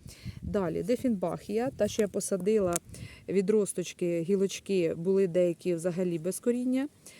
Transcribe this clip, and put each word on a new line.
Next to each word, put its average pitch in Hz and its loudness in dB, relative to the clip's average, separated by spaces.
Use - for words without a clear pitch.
Далі, 170 0
дифінбахія, 208 0
та, - 4
що - 0
я 208 4
посадила, 190 0
відросточки, 185 0
гілочки 185 0
були 190 2
деякі 175 2
взагалі 170 0
без 175 -4
коріння. 254 0